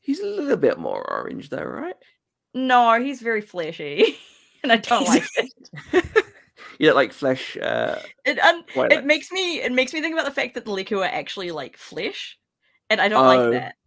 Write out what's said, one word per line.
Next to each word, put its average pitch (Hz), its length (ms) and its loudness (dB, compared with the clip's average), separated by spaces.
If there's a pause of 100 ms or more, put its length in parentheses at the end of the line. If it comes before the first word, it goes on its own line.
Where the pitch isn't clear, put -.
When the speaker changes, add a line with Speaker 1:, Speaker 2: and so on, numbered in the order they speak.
Speaker 1:
He's 294 200 -4
a 403 60 -6
little 311 300 -2
bit - 220 2
more 52 320 -6
orange 57 380 -6
though, 131 160 -8
right? 302 320 -8 (580)
Speaker 2:
No, 247 480 4
he's 262 180 -6
very 226 200 -2
fleshy, 170 760 -2 (240)
<laughs> - 220 -20
and 269 80 -2
I 226 60 6
don't 220 240 0
Speaker 3:
He's 233 80 0 (280)
Speaker 2:
like - 160 -4 (400)
it. 359 180 4
Speaker 1:
<laughs> - 680 -4
You 147 80 4
don't 127 100 8
like 131 160 2
flesh, - 440 -4
uh, - 420 -2 (260)
Speaker 2:
It, 262 140 -2
um, 339 260 2
Speaker 1:
Twi'leks. - 280 2
Speaker 2:
it 220 140 2
makes 302 260 0
me, 349 300 -4
it 247 100 -2
makes 254 220 0
me 311 80 -4
think 320 120 -4
about 320 120 -2
the 277 40 -4
fact 262 240 -6
that 247 120 -8
the 220 40 -8
Leku 196 300 -4
are 185 40 0
actually, 175 460 -6
like, 147 260 -12
flesh, - 600 -10 (520)
and 214 100 -2
I 190 80 2
don't 165 180 4
like 127 140 8
Speaker 1:
Oh. 120 120 2
Speaker 2:
that. 123 220 -4 (120)